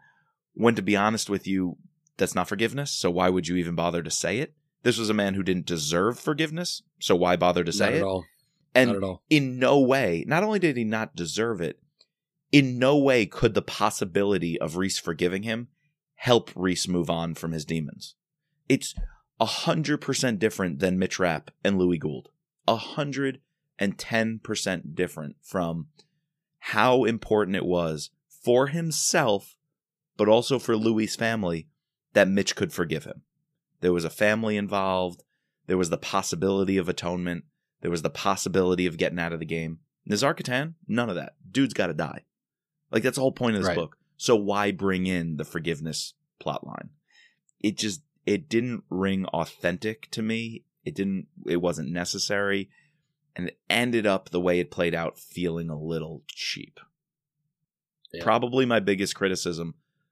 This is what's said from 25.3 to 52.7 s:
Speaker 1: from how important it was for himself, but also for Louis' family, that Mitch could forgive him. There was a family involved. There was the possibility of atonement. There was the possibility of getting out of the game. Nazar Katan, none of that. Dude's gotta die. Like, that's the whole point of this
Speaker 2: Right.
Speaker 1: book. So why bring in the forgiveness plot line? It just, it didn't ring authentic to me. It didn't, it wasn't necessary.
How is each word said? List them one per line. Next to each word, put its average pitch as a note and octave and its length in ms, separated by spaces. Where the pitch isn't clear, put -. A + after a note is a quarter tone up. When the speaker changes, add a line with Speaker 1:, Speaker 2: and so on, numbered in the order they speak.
Speaker 1:
from E2+ 460
how B2 460
important G#2 500
it F2+ 100
was E2+ 440
for B2 400
himself, D3+ 880
but G#2 100
also A#2+ 320
for A#2 160
Louis' A2 400
family, G2 540
that G2+ 140
Mitch G2 280
could F2+ 180
forgive D#2 320
him. - 160
There F2+ 120
was F2 100
a D#2+ 60
family G#2+ 480
involved. F#2+ 640
There F#2 100
was F2+ 120
the E2 80
possibility F#2+ 800
of F2+ 120
atonement. F2 560
There E2+ 100
was E2+ 100
the D2+ 80
possibility F#2 800
of E2 100
getting F2 220
out E2 120
of D#2+ 80
the E2 60
game. E2 340
Nazar B2 300
Katan, C#3 380
none A#2 220
of F#2 80
that. D2 200
Dude's A#2+ 240
gotta F2+ 200
die. D#2 320
Like, A2+ 120
that's B2+ 120
the C#3 60
whole C3 100
point A#2 240
of F#2+ 60
this F#2+ 80
Speaker 2:
Right. F2 80
Speaker 1:
book. D#2+ 200
So B2+ 180
why G2+ 360
bring F#2 360
in E2 300
the D#2 80
forgiveness D#2 720
plot - 280
line? - 220
It - 160
just, G#2 240
it G2 240
didn't A#2 400
ring F#2+ 380
authentic - 840
to A#2 100
me. A2+ 440
It D#2 120
didn't, G2 320
it E2+ 160
wasn't D#2+ 300
necessary. G2 800